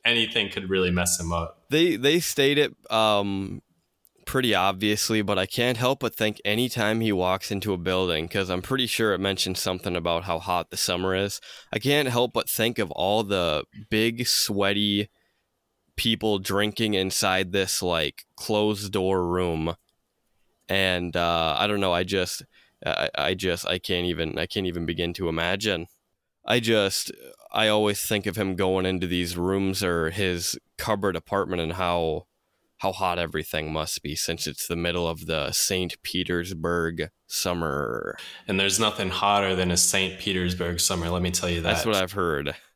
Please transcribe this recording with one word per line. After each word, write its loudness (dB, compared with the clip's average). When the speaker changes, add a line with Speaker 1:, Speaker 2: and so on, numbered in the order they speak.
Speaker 1:
anything 2
could -6
really 4
mess 2
him -4
up. -4
Speaker 2:
They, 4
they 2
state 2
it, 2
um, 2
pretty 2
obviously, 2
but 0
I 2
can't 0
help 0
but -2
think -2
anytime 0
he 2
walks 0
into -2
a 0
building, 0
'cause -2
I'm -2
pretty -2
sure 0
it 0
mentions -2
something -2
about 0
how 0
hot -2
the -12
summer 0
is, -2
I -2
can't 2
help 0
but -2
think 0
of -2
all 2
the 0
big, 0
sweaty 2
people 0
drinking 0
inside 0
this, 0
like, -2
closed 0
door 2
room. 0
And, 0
uh, 2
I 2
don't 0
know, 2
I 2
just, -2
I, -2
I 0
just, -2
I -2
can't -2
even, -2
I -2
can't -4
even -2
begin -2
to -2
imagine. -2
I 2
just, 2
I 2
always 4
think 0
of -2
him -2
going 2
into 0
these 0
rooms 0
or 2
his -2
cupboard 0
apartment -2
and -2
how, 0
how 0
hot 0
everything -4
must -4
be, -6
since -4
it's -6
the -2
middle -2
of -6
the -2
Saint -2
Petersburg -2
summer. -2
Speaker 1:
And 0
there's 2
nothing 0
hotter 2
than 2
a 2
Saint 2
Petersburg -2
summer, 0
let 0
me 0
tell -2
you 0
that. 0
Speaker 2:
That's 0
what 2
I've 0
heard. 0